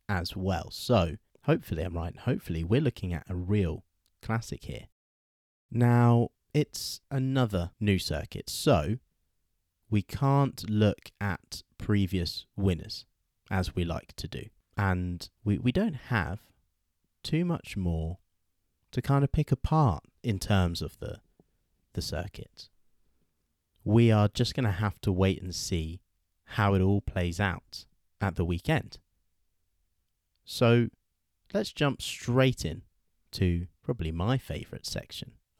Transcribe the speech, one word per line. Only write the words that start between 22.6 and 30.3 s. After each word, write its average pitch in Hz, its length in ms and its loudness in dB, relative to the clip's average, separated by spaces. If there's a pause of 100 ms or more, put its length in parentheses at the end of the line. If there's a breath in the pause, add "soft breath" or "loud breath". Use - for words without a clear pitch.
We 113 260 6
are 107 160 6
just 113 280 0
gonna 117 180 0
have 98 300 -2
to 101 100 0
wait 95 280 2
and 90 140 -8
see 82 460 -4 (440)
how 101 300 2
it 92 80 4
all 98 180 4
plays 87 380 -4
out - 480 -4 (340)
at 95 140 -2
the 90 100 -2
weekend. 90 540 -2 (1500)